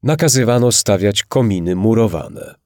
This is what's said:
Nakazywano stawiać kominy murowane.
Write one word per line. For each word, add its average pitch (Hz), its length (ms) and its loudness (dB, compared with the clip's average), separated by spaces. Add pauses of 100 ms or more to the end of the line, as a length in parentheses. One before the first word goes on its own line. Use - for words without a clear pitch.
Nakazywano 123 680 2
stawiać 101 520 0
kominy 92 520 -2
murowane. 104 800 -2 (100)